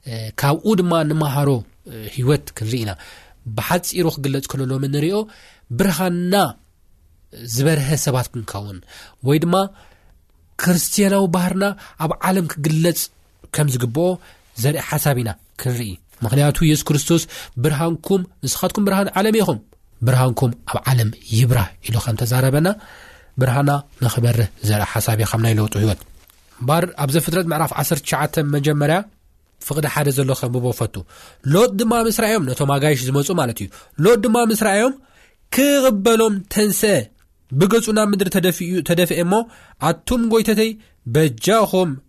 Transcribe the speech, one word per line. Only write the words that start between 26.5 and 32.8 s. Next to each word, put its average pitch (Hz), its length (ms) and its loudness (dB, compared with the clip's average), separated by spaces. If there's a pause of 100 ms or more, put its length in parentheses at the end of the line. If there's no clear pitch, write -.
እምበር 151 240 0 (120)
ኣብ 143 160 -2
ዘፍጥረት 165 360 0
ምዕራፍ 156 260 0
ዓሰርተ 151 300 -2
ትሽዓተ 151 320 -2 (100)
መጀመርያ 147 520 0 (640)
ፍቕዲ 147 260 -4
ሓደ 143 220 0
ዘሎ 135 240 0
ከንብቦ 123 380 -4
ፈቱ። - 240 -4 (500)
"ሎጥ 185 280 4
ድማ 226 260 0
ምስ 226 200 0
ረኣዮም" 220 260 0
ነቶም 139 260 -2
ኣጋይሽ 139 320 2